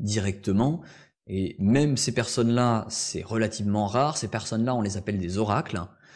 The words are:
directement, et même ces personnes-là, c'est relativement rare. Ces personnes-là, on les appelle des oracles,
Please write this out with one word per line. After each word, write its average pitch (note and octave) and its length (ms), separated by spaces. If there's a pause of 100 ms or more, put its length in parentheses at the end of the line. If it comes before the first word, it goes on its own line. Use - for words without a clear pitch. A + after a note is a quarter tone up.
directement, G#2 800 (460)
et F#2+ 320
même C3 360
ces A#2 180
personnes-là, A#2 760
c'est - 340
relativement G#2+ 640
rare. C3 300
Ces A2 100
personnes-là, A2+ 480
on A#2 60
les G2 160
appelle G2+ 200
des F2+ 200
oracles, G#2+ 420 (360)